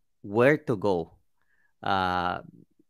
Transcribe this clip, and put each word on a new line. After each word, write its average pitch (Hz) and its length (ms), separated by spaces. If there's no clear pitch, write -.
where 120 340
to 120 80
go. 90 360
Uh, 92 580